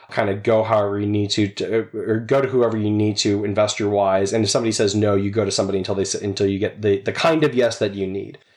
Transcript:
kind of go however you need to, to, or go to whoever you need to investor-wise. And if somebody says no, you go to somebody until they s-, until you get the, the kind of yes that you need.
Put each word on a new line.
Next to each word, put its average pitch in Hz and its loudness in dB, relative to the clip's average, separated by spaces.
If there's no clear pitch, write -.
kind 107 0
of 101 -4
go 110 4
however 104 0
you 104 -2
need 104 0
to, 104 0
to, 101 -2
or 110 -2
go 135 2
to 131 0
whoever 117 2
you 107 -2
need 107 2
to 101 0
investor-wise. 101 0
And 113 2
if 98 0
somebody 113 0
says 101 0
no, 104 2
you 98 0
go 107 0
to 98 -2
somebody 98 -2
until 95 -4
they 98 -2
s-, - -2
until 101 -2
you 98 0
get 104 -4
the, 101 2
the 101 -4
kind 160 2
of 123 0
yes 120 0
that 101 -2
you 98 -4
need. 98 -8